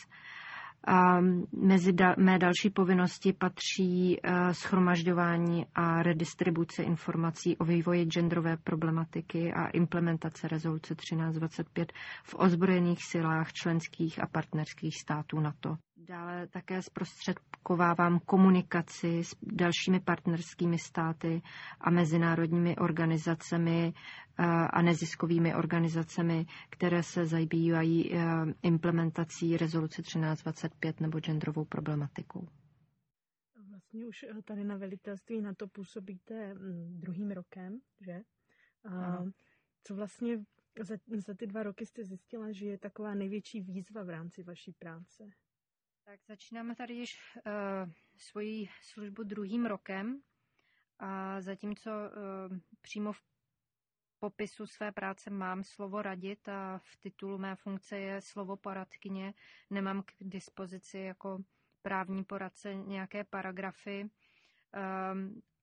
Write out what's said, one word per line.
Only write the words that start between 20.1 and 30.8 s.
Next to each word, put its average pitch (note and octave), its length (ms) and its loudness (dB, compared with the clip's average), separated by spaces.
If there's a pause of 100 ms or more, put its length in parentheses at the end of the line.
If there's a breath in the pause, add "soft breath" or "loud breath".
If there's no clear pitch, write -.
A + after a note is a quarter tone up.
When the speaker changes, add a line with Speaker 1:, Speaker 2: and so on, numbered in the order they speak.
Speaker 1:
státy E3 600 -2 (380 loud breath)
a - 100 0
mezinárodními E3+ 880 4
organizacemi, E3 1160 2
eh, - 520 -6
a E3 360 4
neziskovými E3 760 2
organizacemi, E3 880 0 (240 loud breath)
které F3 340 0
se F3 220 -2
zabývají, E3 920 2
eh, E3+ 40 2 (420)
implementací E3 960 2
rezoluce D#3+ 440 0
třináct D#3 400 -2
dvacet - 340 -6
pět D#3+ 240 -4